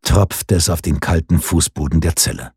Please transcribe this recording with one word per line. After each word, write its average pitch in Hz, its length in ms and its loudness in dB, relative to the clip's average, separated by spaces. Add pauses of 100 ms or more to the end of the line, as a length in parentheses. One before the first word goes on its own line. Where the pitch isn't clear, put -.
tropfte - 520 0
es 87 160 0
auf 82 120 -2
den 73 180 -2
kalten 82 400 0
Fußboden 80 600 0
der 80 160 0
Zelle. - 400 -4